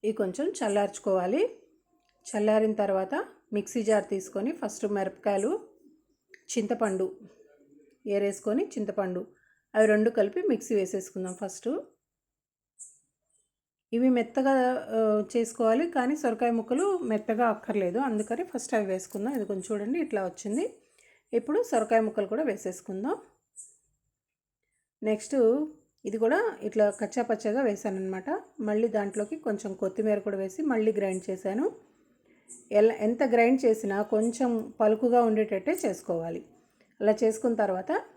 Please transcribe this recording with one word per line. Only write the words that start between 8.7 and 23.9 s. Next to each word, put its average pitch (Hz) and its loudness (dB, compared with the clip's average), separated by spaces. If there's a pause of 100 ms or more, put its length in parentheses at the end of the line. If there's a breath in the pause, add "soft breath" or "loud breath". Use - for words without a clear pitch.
అవి 214 8
రెండు 214 6
కలిపి 220 0
మిక్సీ 240 0
వేసేసుకుందాం 190 -4
ఫస్ట్. 190 -8 (2250)
ఇవి 247 4
మెత్తగా, 254 2 (440)
ఆ, 214 4 (140)
చేసుకోవాలి, 233 2
కానీ 262 0
సొరకాయ 240 0
ముక్కలు 254 0
మెత్తగా 220 0
అక్కర్లేదు, 208 -2
అందుకని 233 -2
ఫస్ట్ - -6
అవి 214 2
వేసుకుందాం. 196 -4
ఇది 220 -4
కొంచెం 190 -6
చూడండి, 214 -4
ఇట్లా 208 -2
వచ్చింది. 208 -4 (600 soft breath)
ఇప్పుడు 302 0
సొరకాయ 226 2
ముక్కలు 220 0
కూడా 233 -2
వేసేసుకుందాం. 202 -6 (1900)